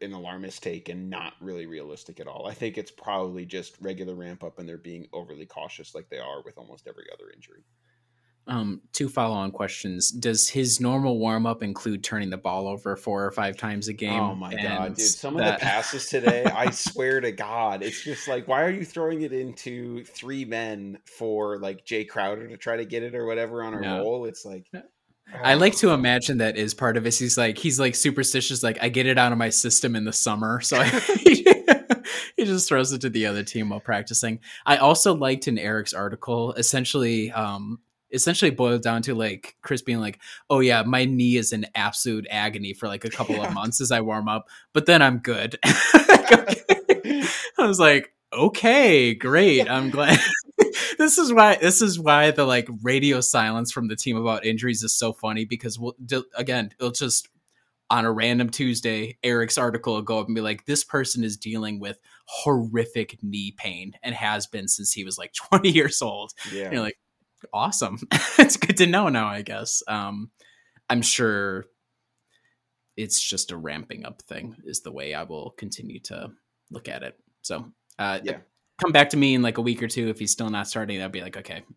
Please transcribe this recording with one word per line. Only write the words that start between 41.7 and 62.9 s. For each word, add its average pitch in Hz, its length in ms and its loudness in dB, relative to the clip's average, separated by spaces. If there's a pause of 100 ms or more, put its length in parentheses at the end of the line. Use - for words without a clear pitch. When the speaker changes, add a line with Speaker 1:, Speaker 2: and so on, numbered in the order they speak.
Speaker 2:
absolute 107 540 -2
agony 104 440 -4
for, 110 140 -8
like, 101 180 -8
a 113 40 -6
couple 120 260 -4
of 104 80 -4
Speaker 1:
<laughs> 98 60 -4
Yeah. - 40 -6
Speaker 2:
months 107 280 -4
as 127 100 -2
I 117 100 2
warm 107 260 -4
up, 107 220 -4 (240)
but 151 120 2
then 170 160 8
I'm 127 180 4
good." 113 440 -4
<laughs> - 40 4 (420)
Like, - 220 10
okay. 285 920 4 (340)
I 247 100 6
was 190 120 2
like, 147 340 6 (200)
"Okay, 185 840 6
great. 135 540 6
I'm 131 200 0
glad." 143 340 4
<laughs> - 60 0 (680)
This 311 200 4
is 302 140 2
why, 214 240 10
this 180 260 4
is 190 160 2
why 151 340 6
the, 151 120 4
like, 123 240 2 (140)
radio 135 400 2
silence 117 500 0
from 117 160 -4
the 110 80 -6
team 117 220 -4
about 113 280 -2
injuries 110 380 -2
is 110 100 -2
so 113 200 -2
funny, 110 320 -4
because 117 340 -8
we'll, 120 160 -8 (100)
d-, 127 200 -2 (100)
again, 123 420 -4
it'll 123 140 -4
just, - 380 -2 (600)
on 117 140 2
a 113 80 2
random 120 380 2
Tuesday, 117 760 -4
Eric's 120 340 0
article 117 360 -2
will 107 80 -2
go 110 180 -2
up 107 80 -4
and 110 80 -2
be 113 60 -2
like, 107 240 -6
"This 147 180 -2
person 127 400 -2
is 107 140 -4
dealing 107 420 -6
with 101 200 -10 (260)
horrific 123 1000 -2